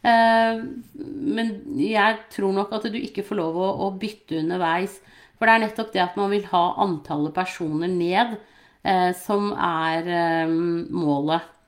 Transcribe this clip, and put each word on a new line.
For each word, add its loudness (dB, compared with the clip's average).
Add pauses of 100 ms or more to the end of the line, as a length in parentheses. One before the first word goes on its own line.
Eh, 4 (800)
men -2 (240)
jeg 2 (160)
tror 0
nok -4
at -4
du -6
ikke -6
får -4
lov -2
å, 0 (160)
å -2
bytte -6
underveis, 0 (400)
for 2
det 8
er 4
nettopp -6
det 2
at -2
man 2
vil 0
ha 4 (180)
antallet -2
personer -2
ned, 0 (460)
eh, 2
som -2
er, -2
eh, 0
målet. -2 (140)